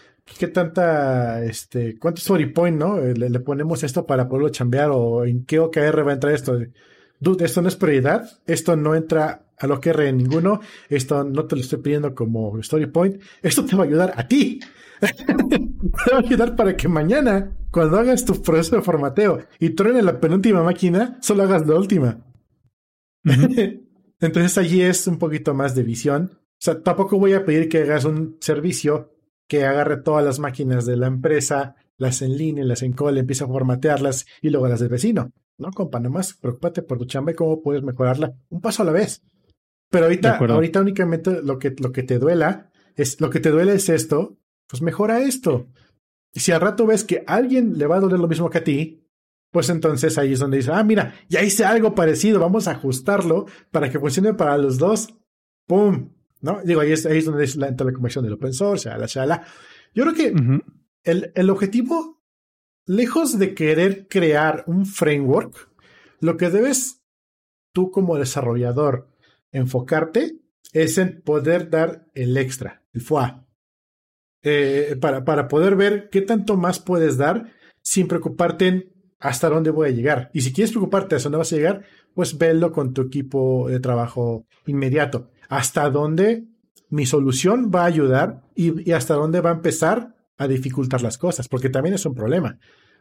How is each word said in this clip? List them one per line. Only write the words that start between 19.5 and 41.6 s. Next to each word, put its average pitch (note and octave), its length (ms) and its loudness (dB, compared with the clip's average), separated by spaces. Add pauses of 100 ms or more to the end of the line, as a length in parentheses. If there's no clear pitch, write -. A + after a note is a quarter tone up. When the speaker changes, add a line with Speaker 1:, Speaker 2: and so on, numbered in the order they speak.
Speaker 1:
y D#3+ 120 2
truene A3 300 2
la E3+ 180 2
penúltima F#3 440 4
máquina, F3+ 580 0
solo G3+ 220 2
hagas F3+ 240 2
la D#3 80 6
última. E3+ 500 0 (1000)
Speaker 2:
Ujú. C3+ 220 4 (400)
Speaker 1:
<laughs> - 320 -20
Entonces E3+ 380 0
allí F3+ 240 2
es F3+ 260 0
un E3+ 120 -2
poquito D3+ 340 -2
más C3+ 220 -2
de B2+ 80 0
visión. C#3+ 500 -2
O - 260 -20
sea, D#3+ 220 -2
tampoco F#3+ 380 0
voy G3 140 4
a G3 120 0
pedir D#3+ 240 2
que D#3+ 140 2
hagas C#3+ 220 0
un D#3 360 -4
servicio D3 720 -2 (340)
que D3 180 0
agarre C#3+ 360 0
todas D3+ 240 2
las C3+ 140 -2
máquinas B2+ 460 -2
de B2 120 0
la B2+ 100 0
empresa, C#3 680 -2 (220)
las B2+ 240 -2
enlinee, C#3+ 440 -2
las A#2+ 160 -2
encole, C3+ 380 0
empiece C3 240 -2
a B2+ 40 -4
formatearlas C3 800 0 (160)
y D#3 80 0
luego C3+ 180 2
las A#2+ 120 0
del A#2+ 100 0
vecino. D#3 420 -2 (280)
No, F3+ 120 -10
compa, B2+ 280 -6
nomás C#3+ 340 -4
preocúpate E3 480 -6
por B2+ 160 -6
tu A#2+ 80 -8
chamba C#3 260 -4
y D#3+ 40 -6
cómo D#3+ 260 -2
puedes C#3+ 220 -2
mejorarla C3 500 -2 (160)
un E3+ 120 -10
paso A3 200 -2
a G3 40 0
la D#3+ 60 0
vez. G3 320 -2 (680)
Pero E3 160 4
ahorita, F#3 240 4
Speaker 2:
De G#3 60 4
acuerdo. A#2 200 2
Speaker 1:
ahorita E3 260 2
únicamente F3+ 600 0
lo C3+ 160 -4
que, C3 200 -4